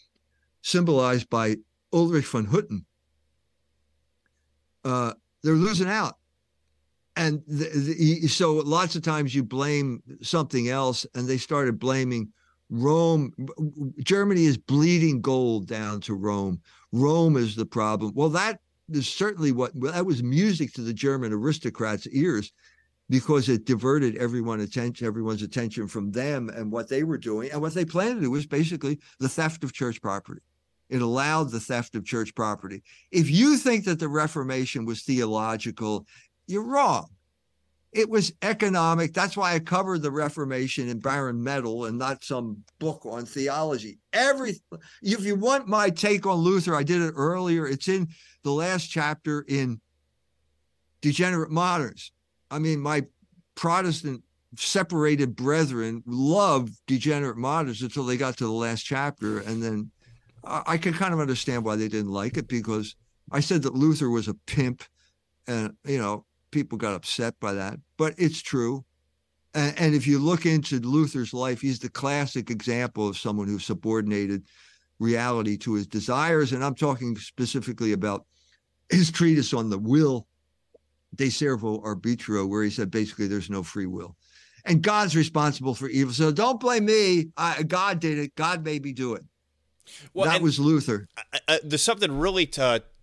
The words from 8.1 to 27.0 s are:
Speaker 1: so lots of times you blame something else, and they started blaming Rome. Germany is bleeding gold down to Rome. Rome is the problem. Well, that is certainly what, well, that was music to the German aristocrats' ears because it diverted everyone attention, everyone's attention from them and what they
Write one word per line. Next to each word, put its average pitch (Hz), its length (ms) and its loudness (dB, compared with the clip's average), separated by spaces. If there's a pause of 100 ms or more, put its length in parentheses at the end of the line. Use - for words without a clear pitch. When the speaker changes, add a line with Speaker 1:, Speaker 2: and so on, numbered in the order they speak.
Speaker 1:
so 160 260 4
lots 160 420 2
of 160 60 -4
times 151 320 0
you 135 100 2
blame 135 600 -2 (180)
something 131 480 0
else, 131 360 0 (100)
and 123 120 -4
they 131 100 0
started 127 420 0
blaming 123 520 0 (380)
Rome. 147 640 2 (680)
Germany 190 460 4
is 135 120 6
bleeding 156 640 4
gold 123 460 2
down 107 340 -6
to 110 120 -6
Rome. 98 460 -2 (320)
Rome 151 460 4
is 110 180 0
the 110 100 -2
problem. 107 500 -2
Well, 151 140 2
that 190 300 -2 (320)
is 143 160 -2
certainly 180 460 0
what, 123 220 0
well, 135 180 -4
that 175 120 0
was 131 180 0
music 156 500 2
to 123 80 -10
the 113 120 -4
German 131 380 -2
aristocrats' 110 800 -2
ears 135 400 0 (580)
because 131 400 2
it 110 160 2
diverted 127 520 2
everyone 117 420 -2
attention, 120 480 -4
everyone's 110 360 -4
attention 110 440 -4
from 101 240 -6
them 127 380 -4
and 107 220 -8
what 113 180 -6
they 135 140 0